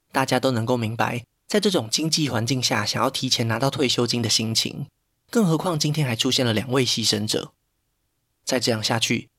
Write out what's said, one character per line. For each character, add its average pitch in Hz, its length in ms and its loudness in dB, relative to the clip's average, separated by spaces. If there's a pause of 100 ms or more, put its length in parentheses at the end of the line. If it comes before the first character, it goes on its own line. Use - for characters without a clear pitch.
(100)
大 135 140 0
家 127 160 2
都 135 100 2
能 113 140 0
够 123 120 2
明 113 200 -4
白， 113 280 -2 (220)
在 208 140 0
这 202 100 2
种 139 180 0
经 151 220 -2
济 151 180 0
环 117 160 0
境 127 160 0
下 110 240 0
想 104 160 -2
要 123 100 2
提 131 180 -4
前 123 180 0
拿 113 140 0
到 139 100 2
退 143 160 0
休 120 200 2
金 120 160 -2
的 107 80 -2
心 113 240 0
情， - 320 -2 (440)
更 226 160 4
何 160 120 4
况 170 200 -2
今 156 140 0
天 147 140 0
还 120 100 -2
出 127 140 0
现 127 140 2
了 117 100 2
两 117 180 -2
位 131 120 4
牺 117 220 -2
牲 107 220 0
者。 - 240 -4 (920)
再 131 140 -2
这 120 140 0
样 110 100 -2
下 117 160 0
去， 113 300 -2 (100)